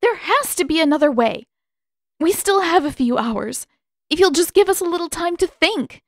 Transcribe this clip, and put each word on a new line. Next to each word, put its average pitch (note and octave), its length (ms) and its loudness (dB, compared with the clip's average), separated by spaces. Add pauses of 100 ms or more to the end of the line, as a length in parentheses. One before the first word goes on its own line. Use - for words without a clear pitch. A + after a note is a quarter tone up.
There A4 140 2
has B4+ 400 -2
to F4+ 80 0
be D4+ 160 0
another D4+ 300 4
way. A3+ 340 -2 (760)
We E4 120 2
still G4 280 0
have F4 240 2
a D4 80 -4
few B3 260 -2
hours. A3 480 -6 (420)
If D#4 120 -2
you'll F#4+ 100 6
just D#4+ 240 0
give F#4+ 140 4
us F#4+ 120 0
a G4 40 -6
little E4+ 240 -4
time F4 300 -4
to F#4 80 0
think. E4 600 -2